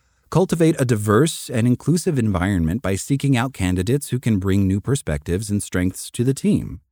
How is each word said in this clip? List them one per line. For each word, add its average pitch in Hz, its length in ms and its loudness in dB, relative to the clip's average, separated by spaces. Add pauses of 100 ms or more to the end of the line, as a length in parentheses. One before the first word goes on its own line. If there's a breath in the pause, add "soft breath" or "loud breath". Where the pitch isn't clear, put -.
(300)
Cultivate 165 500 2
a 139 40 0
diverse 113 640 2
and 120 160 0
inclusive 139 540 0
environment 92 640 0
by 95 120 -2
seeking 139 420 0
out 127 160 -2
candidates 92 580 -2
who 123 100 -2
can 110 180 0
bring 98 300 2
new 98 120 0
perspectives 95 680 -4
and 101 140 -2
strengths 92 480 -4
to - 100 -4
the 131 120 0
team. 85 460 -2 (120)